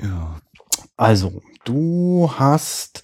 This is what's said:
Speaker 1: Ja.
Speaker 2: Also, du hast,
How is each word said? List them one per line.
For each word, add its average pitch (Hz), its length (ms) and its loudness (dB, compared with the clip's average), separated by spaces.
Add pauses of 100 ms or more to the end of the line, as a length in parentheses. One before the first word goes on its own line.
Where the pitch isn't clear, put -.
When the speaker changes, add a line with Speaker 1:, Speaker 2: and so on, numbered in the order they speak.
Speaker 1:
Ja. 85 340 -6 (600)
Speaker 2:
Also, 98 440 2 (240)
du 170 720 0
hast, - 680 0